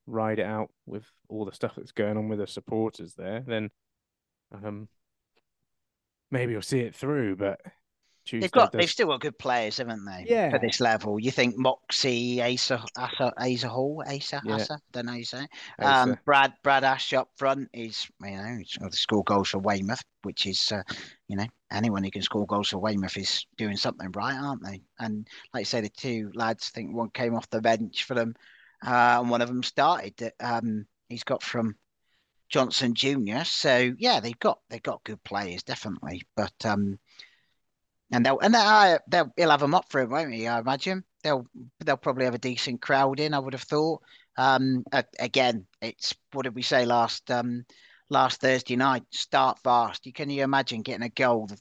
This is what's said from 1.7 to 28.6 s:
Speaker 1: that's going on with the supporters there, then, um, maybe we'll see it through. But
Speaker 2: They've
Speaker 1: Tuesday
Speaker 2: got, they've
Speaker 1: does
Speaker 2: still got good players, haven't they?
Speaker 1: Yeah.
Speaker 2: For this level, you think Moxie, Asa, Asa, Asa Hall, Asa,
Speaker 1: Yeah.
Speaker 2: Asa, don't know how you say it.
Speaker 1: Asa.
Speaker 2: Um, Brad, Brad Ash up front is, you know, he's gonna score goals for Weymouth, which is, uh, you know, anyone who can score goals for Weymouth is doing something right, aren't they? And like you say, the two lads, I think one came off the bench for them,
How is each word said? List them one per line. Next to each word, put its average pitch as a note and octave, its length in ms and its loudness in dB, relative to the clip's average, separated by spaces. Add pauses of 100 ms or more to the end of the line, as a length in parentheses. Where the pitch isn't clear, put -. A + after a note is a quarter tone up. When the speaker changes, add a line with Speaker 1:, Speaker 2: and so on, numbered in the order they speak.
Speaker 1:
that's - 160 -16
going G#2+ 240 -2
on G#2+ 140 -4
with G#2 100 -4
the G2 80 -4
supporters A2 680 -6
there, G#2 300 -8
then, A2 260 -4 (840)
um, G#2 340 -12 (1400)
maybe B2 220 -2
we'll G#2 80 -4
see C3 180 -2
it A#2 160 -6
through. C3 400 -2
But G2 240 -2 (720)
Speaker 2:
They've A#3 100 -2
Speaker 1:
Tuesday F#3 80 -2 (100)
Speaker 2:
got, G#3+ 120 8
they've - 100 0
Speaker 1:
does E3 100 2
Speaker 2:
still A3 160 2
got C3 140 0
good D3 180 -6
players, A#2+ 380 0
haven't A#2 280 -6
they? F#2 220 -10
Speaker 1:
Yeah. G#3+ 240 2
Speaker 2:
For C#3 80 2
this A#2 200 0
level, A2 400 2
you B2 120 0
think B2 260 2
Moxie, B2 880 0
Asa, B2 400 0 (120)
Asa, B2+ 420 -2
Asa B2+ 300 -2
Hall, C3+ 400 -4
Asa, C#3 380 -8
Speaker 1:
Yeah. A2 100 -2
Speaker 2:
Asa, B2+ 240 -4 (120)
don't A#2+ 160 -8
know B2 60 -8
how A#2+ 40 -8
you A#2 80 -10
say B2+ 200 -10
it. - 40 -16 (300)
Speaker 1:
Asa. C3 320 6
Speaker 2:
Um, B2 140 -2
Brad, C#3 360 6
Brad C#3 220 4
Ash C3 300 0
up C3 240 0
front C3+ 360 -2
is, A2+ 340 -8 (160)
you G2 140 -10
know, A2+ 220 -8
he's - 180 -10
gonna F#2+ 140 -8
score - 320 0
goals G2+ 260 2
for G2+ 80 -2
Weymouth, G2 460 -2 (200)
which - 220 -4
is, F#2+ 260 -2
uh, G2+ 120 -4 (440)
you G2 100 -4
know, G#2+ 100 -2 (240)
anyone G2+ 320 0
who F#2+ 80 -4
can G2+ 100 -8
score G#2 240 -2
goals G#2 240 -2
for G2 80 -4
Weymouth G2+ 400 -2
is F#2 300 -4 (100)
doing G#2 200 -4
something G2 340 -6
right, A2 260 -4
aren't C#3 260 -6
they? G2 180 -12 (180)
And A2 280 -6 (260)
like B2 80 -4
you G2 40 -4
say, A#2+ 160 -2
the G#2 80 -4
two A2+ 460 -6
lads, A2+ 360 -4
I - 60 -12
think A2 180 -8
one A#2 140 -4
came A#2+ 240 -2
off A2+ 160 -4
the A2+ 120 -2
bench A2+ 420 0
for C3 100 -6
them, A#2 220 0 (500)